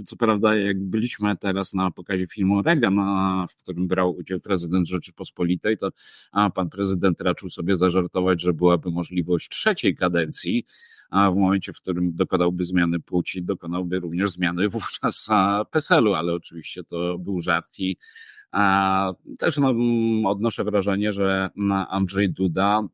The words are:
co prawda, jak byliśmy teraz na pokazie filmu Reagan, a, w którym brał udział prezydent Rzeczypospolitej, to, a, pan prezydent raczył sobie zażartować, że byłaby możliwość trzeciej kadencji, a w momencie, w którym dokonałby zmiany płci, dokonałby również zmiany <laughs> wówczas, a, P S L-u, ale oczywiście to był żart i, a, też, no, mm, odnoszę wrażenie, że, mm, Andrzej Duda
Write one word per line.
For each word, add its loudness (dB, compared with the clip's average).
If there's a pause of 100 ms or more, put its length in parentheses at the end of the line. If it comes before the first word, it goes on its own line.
co -10
prawda, 4
jak 0
byliśmy -2
teraz -2
na 0
pokazie -4
filmu 2
Reagan, 2
a, 0
w -20
którym -4
brał 2
udział -6
prezydent 0
Rzeczypospolitej, -2
to, -4 (420)
a, 2
pan -2
prezydent 0
raczył -2
sobie 0
zażartować, 2
że 2
byłaby 2
możliwość -2
trzeciej 0
kadencji, -2 (440)
a 4
w -2
momencie, 2
w -18
którym -2
dokonałby 0
zmiany 0
płci, -4
dokonałby -4
również -2
zmiany -2
<laughs> -6
wówczas, -4
a, 2
P 0
S -4
L-u, 6
ale 0
oczywiście -10
to -4
był -4
żart -2
i, -2 (540)
a, 2 (240)
też, 0
no, 2
mm, 2
odnoszę 0
wrażenie, 0
że, 0
mm, 0 (180)
Andrzej 0
Duda 0